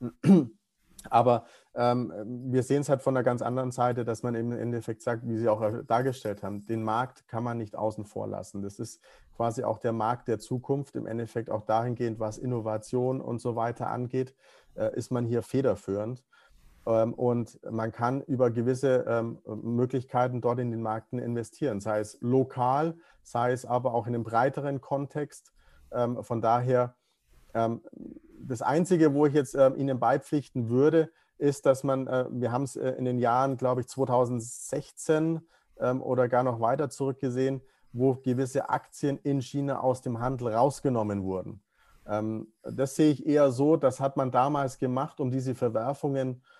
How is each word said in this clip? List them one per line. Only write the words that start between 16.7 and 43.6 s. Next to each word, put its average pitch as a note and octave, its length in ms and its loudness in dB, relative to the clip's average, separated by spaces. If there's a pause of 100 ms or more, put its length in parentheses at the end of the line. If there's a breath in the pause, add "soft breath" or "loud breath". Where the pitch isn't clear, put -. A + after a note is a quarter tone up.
Ähm, A2+ 260 4
und A#2+ 480 -2 (100)
man A2 220 -4
kann B2+ 300 -2
über B2 280 2
gewisse, B2+ 560 2
ähm, A#2 320 -2 (240)
Möglichkeiten B2 800 0
dort A#2+ 180 0
in B2 120 -2
den A2+ 100 -6
Märkten A2+ 380 -6
investieren, A#2+ 640 -4
sei G#2+ 200 -2
es G#2 220 -8
lokal, C3 720 0 (280 loud breath)
sei B2 300 -2
es B2+ 140 -4
aber B2 260 0
auch A#2 140 -2
in A#2+ 80 -4
einem A#2 100 -2
breiteren C3+ 560 0
Kontext. C#3+ 720 -8 (400 soft breath)
Ähm, A#2+ 300 0
von A#2 180 -4
daher, B2 540 2 (580)
ähm, A2+ 300 0 (640)
das B2 140 -6
Einzige, D#3+ 540 4
wo D3 100 4
ich C#3+ 80 4
jetzt, C#3+ 220 2
ähm, C3+ 220 6
Ihnen C3+ 220 0
beipflichten B2+ 680 -2
würde, D#3 420 4 (280 soft breath)
ist, C#3+ 260 0
dass C3 180 4
man, C3+ 240 0
äh, B2+ 220 0
wir A#2+ 240 -4
haben's, C3 240 -2
äh, C3 140 -2
in B2+ 160 -4
den B2 120 0
Jahren, B2+ 380 2
glaube B2+ 240 0
ich, A#2 60 -4
zweitausendsechzehn, C3 1500 0 (400 soft breath)
ähm, B2+ 220 0
oder B2+ 260 2
gar B2 140 2
noch A#2+ 180 -2
weiter C3 300 0
zurückgesehen, C3+ 720 -2 (300 soft breath)
wo B2+ 240 2
gewisse C3 520 -2
Aktien C#3 540 -2
in C#3 180 0
China C#3 400 -4
aus B2+ 220 0
dem A#2 180 -4
Handel B2 280 -2
rausgenommen A2+ 760 0
wurden. F#2 400 -6 (440 soft breath)
Ähm, A2 420 -4 (140)
das B2 340 -4
sehe D#3 160 6
ich B2+ 120 -4
eher D3 260 6
so, C#3+ 260 4